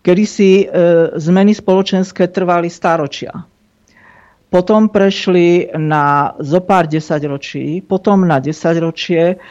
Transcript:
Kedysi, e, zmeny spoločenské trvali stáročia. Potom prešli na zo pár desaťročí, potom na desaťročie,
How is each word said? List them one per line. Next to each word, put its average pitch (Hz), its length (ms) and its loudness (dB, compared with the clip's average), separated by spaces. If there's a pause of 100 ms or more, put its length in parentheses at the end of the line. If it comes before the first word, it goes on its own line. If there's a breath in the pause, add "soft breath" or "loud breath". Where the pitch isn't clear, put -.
Kedysi, 190 640 2
e, - 20 -8 (500)
zmeny 190 400 2
spoločenské 190 720 -2
trvali 175 400 -2
stáročia. 165 640 -4 (1160 soft breath)
Potom 214 400 2
prešli 180 880 2
na 147 640 0
zo 147 160 0
pár 180 320 0
desaťročí, 147 960 -6
potom 190 400 0
na 147 160 0
desaťročie, 165 960 -2 (120)